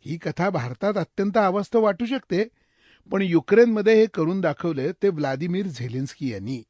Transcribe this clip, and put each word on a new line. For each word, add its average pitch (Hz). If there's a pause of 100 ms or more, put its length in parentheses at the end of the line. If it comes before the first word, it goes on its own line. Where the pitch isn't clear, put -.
ही 160
कथा 170
भारतात 151
अत्यंत 196
अवास्तव 202
वाटू 214
शकते, 220 (680)
पण 196
युक्रेनमध्ये 208
हे 220
करून 185
दाखवलं 156 (120)
ते 202
व्लादिमीर 165
झेलेन्स्की 127
यांनी. 110